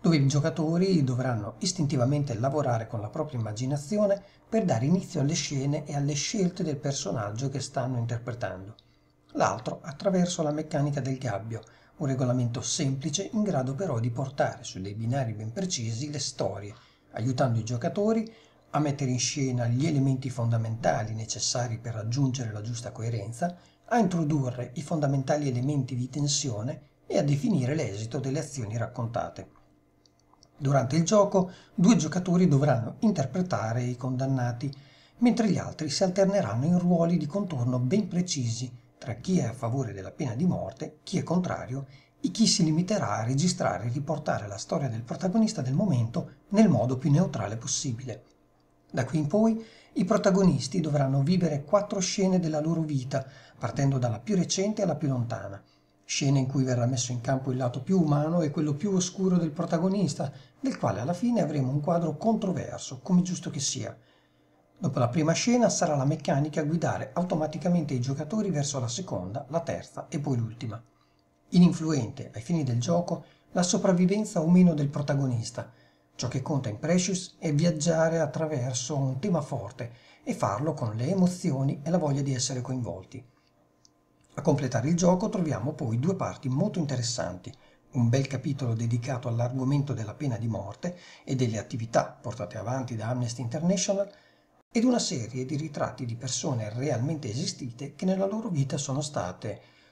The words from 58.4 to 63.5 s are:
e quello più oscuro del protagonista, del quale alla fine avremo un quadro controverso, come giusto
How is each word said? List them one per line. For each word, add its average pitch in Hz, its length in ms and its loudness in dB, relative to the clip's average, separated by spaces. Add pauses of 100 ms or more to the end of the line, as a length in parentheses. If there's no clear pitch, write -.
e 151 80 0
quello 151 240 0
più 196 200 0
oscuro 185 420 2
del 170 140 2
protagonista, 175 800 0 (300)
del 269 180 -2
quale 104 220 0
alla 151 140 0
fine 233 260 2
avremo 143 300 0
un 147 100 2
quadro 165 380 0
controverso, 180 840 -2
come 180 220 4
giusto - 280 -4